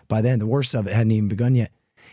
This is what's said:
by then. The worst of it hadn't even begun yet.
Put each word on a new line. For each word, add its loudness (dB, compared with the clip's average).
by 0
then. 2
The -2
worst -2
of -2
it -6
hadn't 2
even 0
begun 0
yet. -2